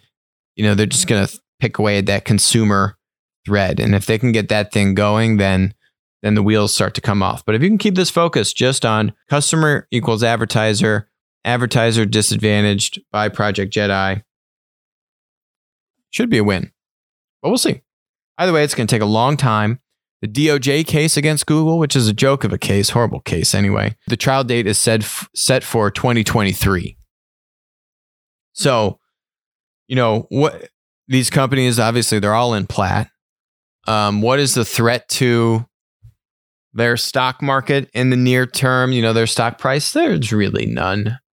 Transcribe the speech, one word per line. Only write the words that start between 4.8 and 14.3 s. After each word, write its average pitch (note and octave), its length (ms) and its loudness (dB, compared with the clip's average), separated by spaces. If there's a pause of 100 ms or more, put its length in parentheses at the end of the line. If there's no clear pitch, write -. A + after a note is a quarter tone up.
going, G#2+ 420 2
then, G2 380 2 (480)
then G#2+ 100 0
the G#2+ 100 2
wheels G#2 300 2
start G2 220 -2
to - 60 -8
come G2+ 200 0
off. - 240 -4
But A2 80 0
if A2+ 80 0
you F#3 80 2
can G#3+ 80 2
keep F#3+ 180 0
this F#3 140 0
focus E3 420 0
just C3 320 -2
on A2 300 0 (160)
customer D3 600 0
equals A2+ 320 0
advertiser, A2 840 0 (360)
advertiser A#2 600 0
disadvantaged G#2 960 0 (120)
by G#2 180 -2
Project G2+ 420 -4
Jedi, G2 520 -2 (1900)